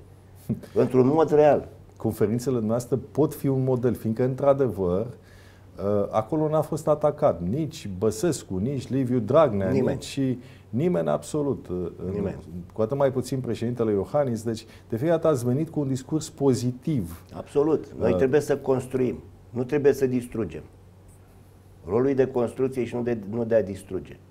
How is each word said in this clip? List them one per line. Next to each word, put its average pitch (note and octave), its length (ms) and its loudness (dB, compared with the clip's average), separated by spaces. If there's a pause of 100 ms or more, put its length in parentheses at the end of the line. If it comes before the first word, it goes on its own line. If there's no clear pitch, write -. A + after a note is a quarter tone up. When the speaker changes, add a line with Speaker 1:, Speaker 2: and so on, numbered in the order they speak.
(400)
Speaker 1:
<laughs> - 340 -8
Speaker 2:
Într-un B2+ 340 4
mod D3+ 240 4
real. D3 360 6 (300)
Speaker 1:
Conferințele A#2 600 0
noastre A#2 380 -2 (140)
pot D3 220 2
fi - 140 -6
un C3+ 160 0
model, B2+ 300 0
fiindcă, A2+ 300 -2
într-adevăr, B2+ 800 2
uh, - 1080 -6
acolo D3+ 380 0
n-a D#3 120 2
fost D#3 260 -4
atacat D3 540 2
nici A2+ 560 -4
Băsescu, A2 600 0
nici B2+ 320 -4
Liviu B2+ 300 0
Dragnea, A#2 500 4
Speaker 2:
Nimeni. - 260 2
Speaker 1:
nici C3 420 -4 (320)
nimeni E3 380 0
absolut, D3 600 -2
uh, F2+ 240 -4 (200)
Speaker 2:
Nimeni. G2 260 -4 (360)
Speaker 1:
cu - 80 -4
atât A2+ 160 0
mai C#3 140 4
puțin B2+ 280 -4
președintele A#2 520 -2
Iohannis. A2 520 0
Deci, A2+ 220 -6 (240)
de A2+ 80 -2
fiecare C#3+ 120 0 (120)
dată D#3+ 60 2
ați B2+ 180 2
venit C#3 240 0
cu - 100 -4
un C#3+ 80 -2
discurs C#3+ 420 -4
pozitiv. B2 920 -2 (100)
Speaker 2:
Absolut. D3 520 0 (140)
Noi G#2+ 120 2
Speaker 1:
Uh, - 60 2
Speaker 2:
trebuie C#3+ 220 4
să C#3 180 0
construim. B2+ 640 -2 (300)
Nu A#2 140 -4
trebuie C#3 300 4
să C3+ 140 2
distrugem. A2+ 560 -4 (1200)
Rolul A#2+ 200 2
e C#3 60 2
de B2+ 140 4
construcție B2+ 580 -2
și A#2+ 100 -8
nu A#2+ 60 -2
de, A#2+ 160 0 (120)
nu A#2 140 -2
de A2+ 120 2
a G#2+ 80 6
distruge. F#2 540 -8 (140)